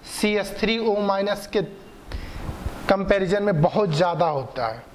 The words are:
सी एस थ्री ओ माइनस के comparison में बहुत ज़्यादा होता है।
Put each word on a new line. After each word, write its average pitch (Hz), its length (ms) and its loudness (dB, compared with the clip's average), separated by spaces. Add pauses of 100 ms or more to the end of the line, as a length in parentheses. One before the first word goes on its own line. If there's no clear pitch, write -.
(120)
सी 208 240 0
एस 202 240 -2
थ्री 226 200 0
ओ 220 220 2
माइनस 202 460 0
के 208 140 0 (1300)
comparison 196 540 2
में 196 180 2
बहुत 190 280 4
ज़्यादा 170 380 2
होता 131 400 -2
है। 113 280 -8